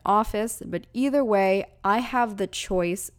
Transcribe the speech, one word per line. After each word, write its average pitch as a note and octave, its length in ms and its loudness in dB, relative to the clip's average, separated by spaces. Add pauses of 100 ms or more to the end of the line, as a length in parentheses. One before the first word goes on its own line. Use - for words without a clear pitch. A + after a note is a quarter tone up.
office, G#3+ 600 0
but E3+ 280 -8
either C4+ 300 2
way, G3 420 2 (180)
I G3+ 160 2
have A#3+ 380 -2
the F#3+ 100 -2
choice F3+ 720 -4